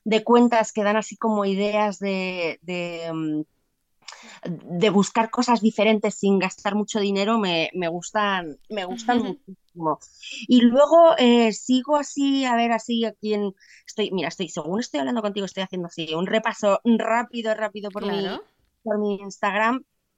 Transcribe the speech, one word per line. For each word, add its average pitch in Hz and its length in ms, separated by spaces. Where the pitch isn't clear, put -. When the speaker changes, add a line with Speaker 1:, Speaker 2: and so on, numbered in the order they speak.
Speaker 1:
de 214 200
cuentas 240 480
que 220 100
dan 208 140
así 214 220
como 214 260
ideas 208 540
de, 185 640
de, 170 500
mm, 156 300
de 202 100
buscar 202 400
cosas 240 300
diferentes 214 540
sin 196 240
gastar 196 360
mucho 208 260
dinero, 202 380
me, 170 360
me 180 140
gustan, 180 720
me 202 160
gustan 233 320
Speaker 2:
Ujú. 226 100
Speaker 1:
muchísimo. 160 520
Y 247 140
luego, 294 560
eh, 240 340
sigo 254 440
así, 277 500
a 240 100
ver, 233 160
así 226 320
a 214 80
quién 208 420
estoy, - 240
mira, 175 180
estoy, 170 200
según 170 320
estoy 285 200
hablando 247 200
contigo, 202 240
estoy 190 200
haciendo 180 240
así 156 260
un 175 120
repaso 214 580
rápido, 220 720
rápido 208 360
por 208 160
mi, 202 160
Speaker 2:
Claro. 220 200
Speaker 1:
por 208 160
mi 208 180
Instagram. 208 680